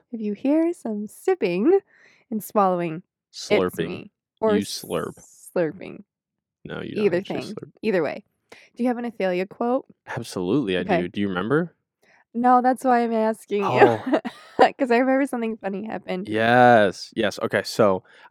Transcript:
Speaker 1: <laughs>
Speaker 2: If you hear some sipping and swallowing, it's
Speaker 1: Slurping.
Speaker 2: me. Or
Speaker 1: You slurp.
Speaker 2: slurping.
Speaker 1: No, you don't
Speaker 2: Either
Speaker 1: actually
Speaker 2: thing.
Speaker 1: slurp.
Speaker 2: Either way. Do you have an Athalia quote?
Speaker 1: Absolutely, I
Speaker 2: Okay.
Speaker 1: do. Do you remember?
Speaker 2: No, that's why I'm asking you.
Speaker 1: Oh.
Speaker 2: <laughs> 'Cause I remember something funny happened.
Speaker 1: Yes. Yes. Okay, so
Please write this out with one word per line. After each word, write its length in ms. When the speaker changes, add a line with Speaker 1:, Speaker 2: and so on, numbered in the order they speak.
Speaker 1:
<laughs> 120
Speaker 2:
If 80
you 120
hear 400
some 340
sipping 720
and 120
swallowing, 600
it's 180
Speaker 1:
Slurping. 380
Speaker 2:
me. 240
Or 160
Speaker 1:
You 60
slurp. 500
Speaker 2:
slurping. 480
Speaker 1:
No, 160
you 140
don't 100
Speaker 2:
Either 120
Speaker 1:
actually 240
Speaker 2:
thing. 140
Speaker 1:
slurp. 160
Speaker 2:
Either 220
way. 200
Do 60
you 40
have 100
an 80
Athalia 400
quote? 400
Speaker 1:
Absolutely, 680
I 40
Speaker 2:
Okay. 200
Speaker 1:
do. 80
Do 120
you 80
remember? 460
Speaker 2:
No, 280
that's 240
why 180
I'm 100
asking 500
you. 40
Speaker 1:
Oh. 520
Speaker 2:
<laughs> 200
'Cause 120
I 60
remember 300
something 300
funny 280
happened. 420
Speaker 1:
Yes. 880
Yes. 260
Okay, 220
so 400